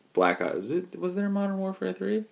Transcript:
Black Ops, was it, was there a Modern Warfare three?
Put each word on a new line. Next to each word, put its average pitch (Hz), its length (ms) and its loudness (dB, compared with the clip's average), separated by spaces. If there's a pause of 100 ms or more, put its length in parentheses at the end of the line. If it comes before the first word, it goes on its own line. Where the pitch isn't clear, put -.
(120)
Black 90 300 4
Ops, 85 140 0
was 98 160 -4
it, 180 280 -4
was 180 160 -4
there 202 120 0
a - 20 0
Modern 196 300 0
Warfare 190 340 -2
three? 208 380 0